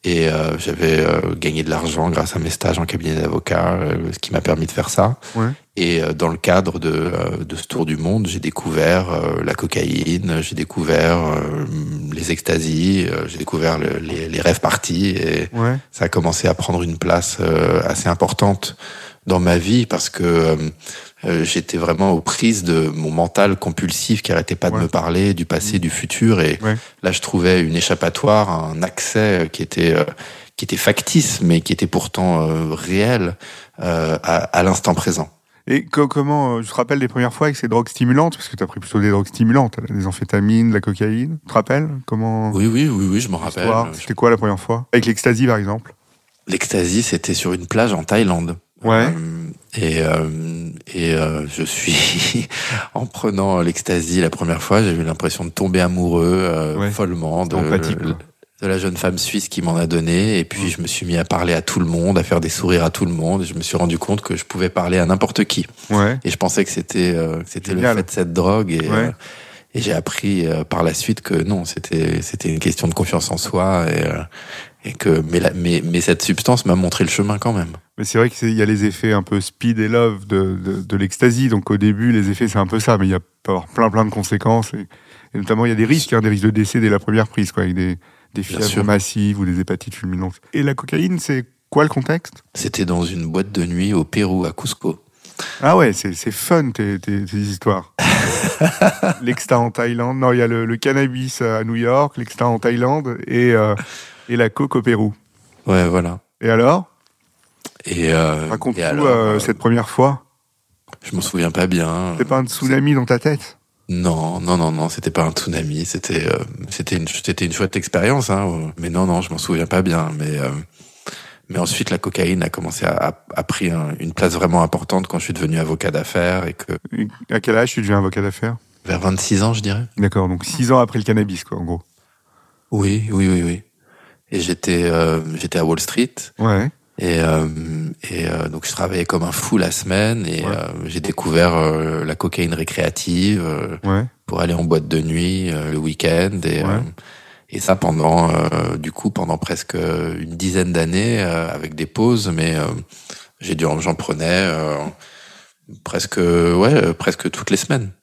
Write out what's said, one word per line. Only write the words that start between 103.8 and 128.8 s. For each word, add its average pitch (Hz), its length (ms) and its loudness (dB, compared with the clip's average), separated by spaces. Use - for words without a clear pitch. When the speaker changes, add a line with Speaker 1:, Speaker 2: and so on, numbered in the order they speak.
Speaker 2:
et 120 80 0
la 117 120 4
coke 143 260 -2
au 123 60 4
Pérou. 107 320 2
Speaker 1:
Ouais, 90 220 6
voilà. 87 300 0
Speaker 2:
Et 113 100 0
alors ? 131 360 4
Speaker 1:
Et, 85 280 0
euh, 78 360 2
Speaker 2:
Raconte-nous, 98 320 -2
Speaker 1:
et 85 40 0
alors, 143 220 0
Speaker 2:
euh, 113 280 4
Speaker 1:
euh, 104 40 2
Speaker 2:
cette 104 180 -2
première 117 320 2
fois. 135 340 2
Speaker 1:
je - 120 -10
m'en 90 60 -2
souviens 85 300 0
pas 87 160 2
bien. 85 500 0
Speaker 2:
C'est 120 100 0
pas 131 100 2
un 131 80 0
tsunami 135 460 0
Speaker 1:
C'est 143 40 6
Speaker 2:
dans 127 100 2
ta 120 140 2
tête ? - 380 -2
Speaker 1:
Non, 87 500 0
non, 87 180 0
non, 80 140 2
non, 80 160 -2
c'était - 220 -4
pas 82 140 0
un 80 80 0
tsunami, 80 520 -4
c'était, 82 440 -4
euh, - 100 0
c'était - 280 -6
une, 82 100 -4
c'était - 380 -4
une 82 60 -2
chouette 92 240 -2
expérience, 107 540 0
hein, 98 180 0
euh, 80 200 -4
mais 85 140 -6
non, 90 160 2
non, 87 140 2
je - 100 -6
m'en 82 80 -6
souviens 82 260 0
pas 92 160 0
bien, 82 340 0
mais, 76 220 -4
euh, 67 120 -2
mais - 80 -4
ensuite, - 320 -2
la 98 80 0
cocaïne 90 460 0
a 82 60 0
commencé - 360 -6
à, 80 60 2
a, - 220 0
a 76 80 -4
pris - 280 -2
un, 78 280 -2
une 82 140 -6
place 85 200 2
vraiment 85 280 2
importante 90 460 0
quand 90 100 -6
je 82 60 -4
suis - 100 -6
devenu 80 240 -2
avocat 80 320 -2
d'affaires 90 560 0
et 85 80 -6
que - 200 -8
Speaker 2:
Et 110 120 -2
à 117 60 0
quel 110 180 2
âge 123 160 2
tu 120 80 -2
deviens 101 160 2
avocat 95 240 0
d'affaires ? 110 360 -4